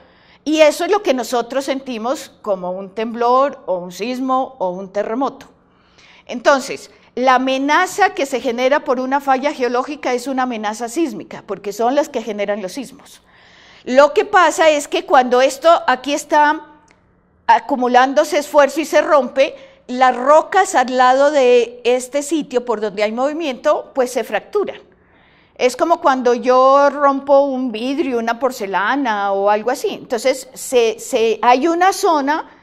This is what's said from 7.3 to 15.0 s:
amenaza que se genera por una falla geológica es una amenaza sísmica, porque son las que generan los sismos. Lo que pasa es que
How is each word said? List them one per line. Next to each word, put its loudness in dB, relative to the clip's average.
amenaza 0
que -2
se -6
genera 0
por -2
una -2
falla 0
geológica -4
es -4
una -2
amenaza -6
sísmica, -6
porque -8
son -2
las 0
que -6
generan -4
los -8
sismos. -16
Lo 4
que 2
pasa 4
es 0
que -4